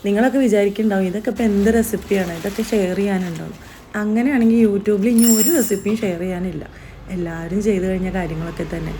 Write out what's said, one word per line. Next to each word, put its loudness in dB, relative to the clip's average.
നിങ്ങളൊക്കെ 4
വിചാരിക്കുന്നുണ്ടാവും, 2
"ഇതൊക്കെ -4
ഇപ്പം -2
എന്ത് 4
റെസിപ്പിയാണ്, -2
ഇതൊക്കെ -6
ഷെയർ 0
ചെയ്യാനുണ്ടാവും?" -2
അങ്ങനെയാണെങ്കിൽ 4
YouTube-ൽ 2
ഇനി 6
ഒരു 0
റെസിപ്പിയും 0
ഷെയർ -2
ചെയ്യാനില്ല. -6
എല്ലാവരും -4
ചെയ്തു 0
കഴിഞ്ഞ -2
കാര്യങ്ങളൊക്കെ -6
തന്നെ. -6